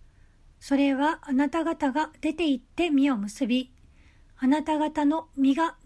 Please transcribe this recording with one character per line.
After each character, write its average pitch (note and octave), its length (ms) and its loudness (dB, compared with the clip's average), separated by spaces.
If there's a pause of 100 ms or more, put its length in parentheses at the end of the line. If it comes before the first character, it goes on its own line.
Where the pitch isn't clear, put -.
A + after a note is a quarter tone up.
(600)
そ - 160 -2
れ C#4 180 2
は D4 280 0
あ C#4+ 100 -8
な C#4+ 160 2
た D#4+ 160 -2
方 D#4 280 -2
が D#4 180 -2 (100)
出 D4+ 120 -2
て D#4 160 -2
行 C4 120 0
っ - 40 -20
て E4+ 260 -2
実 C#4+ 200 4
を B3+ 60 0
結 G#3 300 -6
び、 B3 260 -2 (640)
あ B3+ 80 -2
な D4 160 2
た D4+ 160 -2
方 D4+ 260 -2
の D#4 320 0
実 C4+ 180 2
が E4 320 -2